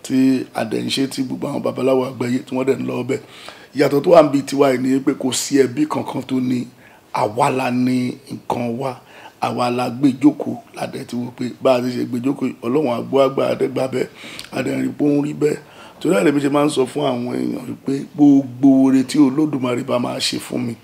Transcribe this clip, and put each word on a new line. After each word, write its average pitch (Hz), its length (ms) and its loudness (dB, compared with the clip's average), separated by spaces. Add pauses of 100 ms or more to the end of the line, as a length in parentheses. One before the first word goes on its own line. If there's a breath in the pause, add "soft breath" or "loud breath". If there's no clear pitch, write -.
tí 131 480 2
a 120 160 -4
dẹ̀ 120 180 -4
ń 120 80 -4
ṣe 135 180 -2
tí 135 140 -6
gbogbo 127 260 -6
àwọn 135 140 -6
babaláwo 127 440 0
àgbáyé 123 320 -4
tí - 160 -8
wọ́n 131 120 -2
dẹ̀ 131 120 2
ń 123 80 -6
lọ 127 140 -6
ọbẹ̀. 123 200 -4 (520 loud breath)
Ìyàtọ̀ 139 300 2
tó 180 80 2
wà 160 120 10
níbi 139 200 2
tiwa 139 300 2
yìí 123 80 0
ni 131 200 0
pé 135 140 0
kò 131 160 -4
sí 139 300 -4
ẹbí 127 260 2
kankan 131 360 -6
tó 127 180 -2
ní, 127 260 -2 (440 soft breath)
àwa 127 400 0
la 127 200 -2
ní 123 460 0 (140)
nǹkan 120 380 -6 (100)
wa, 131 180 -6 (440 loud breath)
àwa 120 300 -2
la 123 200 -2
gbé 135 180 0 (120)
jókòó, 139 340 2 (200)
la - 120 -8
dẹ̀ - 180 -10
ti 120 120 -10
wò 120 140 -6
pé 127 140 -10 (140)
bá 135 160 2
a 123 80 2
ti 123 100 -2
ṣe 123 140 -2
gbé 120 140 -4
jókòó 135 260 -2
yìí, 120 160 -4
Ọlọ́run 123 300 0
á 117 100 -2
gbọ́ 123 220 2
àgbà, 135 200 0
a 123 100 0
dẹ̀ 131 140 -2
gbà 127 200 -4
bẹ́ẹ̀, 127 200 -4 (440 loud breath)
a 127 100 -4
dẹ̀ 131 200 -4
rí 131 60 -2
pé 123 160 -4
ó 147 40 2
ń 143 160 2
rí 147 100 -6
bẹ́ẹ̀. 147 240 0 (420 loud breath)
Torí 165 160 2
ẹ̀ 196 80 2
lèmi 143 160 4
ṣe 143 80 0
máa 147 160 2
ń 151 60 2
sọ 135 160 0
fún 143 180 -4
àwọn 123 320 -2
èèyàn 123 320 -4
wípé 123 260 -6 (200)
gbogbo 139 540 4 (120)
oore 135 240 6
tí 139 140 -2
Olódùmarè 131 680 2
bá 123 140 -2
máa 127 200 -4
ṣe 127 220 -4
fún 123 240 -6
mi 120 200 -6